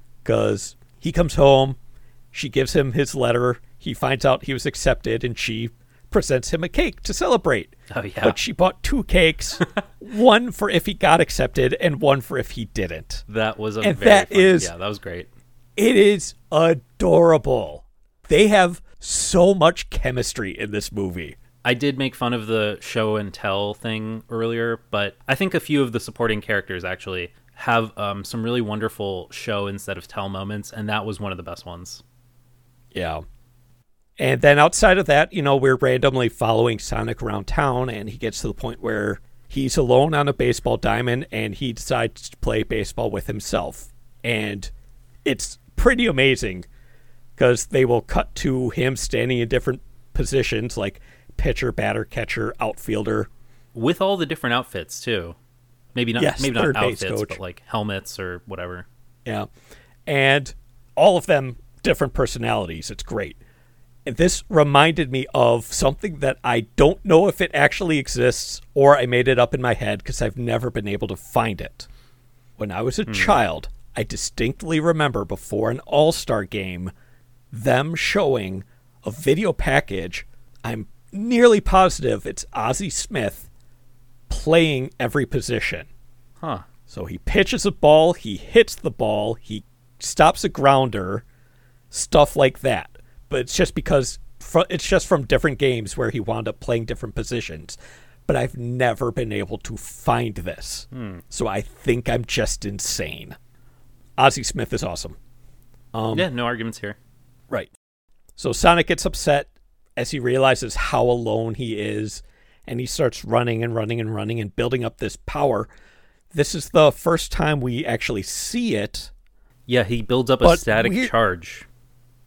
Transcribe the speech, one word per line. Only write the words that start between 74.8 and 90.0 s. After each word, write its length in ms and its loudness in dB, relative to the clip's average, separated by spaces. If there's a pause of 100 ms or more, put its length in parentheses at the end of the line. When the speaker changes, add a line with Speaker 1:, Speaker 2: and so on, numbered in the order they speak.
Speaker 1:
before 460 -4
an 100 -6
All-Star 640 2
game, 480 -8 (600)
them 440 0
showing 680 -2 (400)
a 80 -8
video 420 0
package. 720 -2 (360)
I'm 240 -8 (240)
nearly 500 6
positive 640 2
it's 280 -10
Ozzie 360 -2
Smith 600 -6 (800)
playing 720 2
every 260 0
position. 640 -4 (540)
Speaker 2:
Huh. 180 -6 (260)
Speaker 1:
So 200 -12
he 140 -10
pitches 460 2
a 60 2
ball, 420 6
he 240 -8
hits 380 4
the 160 -6
ball, 440 -2
he 280 -12 (360)
stops 440 2